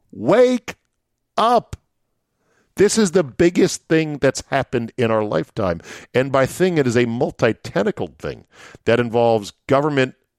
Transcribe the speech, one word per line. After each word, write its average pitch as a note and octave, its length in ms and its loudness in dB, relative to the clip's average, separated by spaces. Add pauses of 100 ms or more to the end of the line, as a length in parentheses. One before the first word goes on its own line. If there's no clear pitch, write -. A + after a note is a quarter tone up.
(100)
Wake A3 640 2 (640)
up. A3+ 400 0 (1000)
This G3+ 220 2
is G3+ 140 2
the F3+ 100 2
biggest F3 640 0
thing D#3 320 -2
that's - 300 0
happened B2 480 -4
in A2+ 160 0
our A2 100 0
lifetime. G#2+ 580 -4 (320)
And C3 200 0
by C3+ 120 2
thing, F3 320 -2
it C#3 120 2
is A#2 80 0
a A#2+ 80 4
multi-tentacled B2 1120 -4
thing C2 280 -12 (380)
that A#2 140 2
involves A#2 540 0 (160)
government C#3 480 0 (220)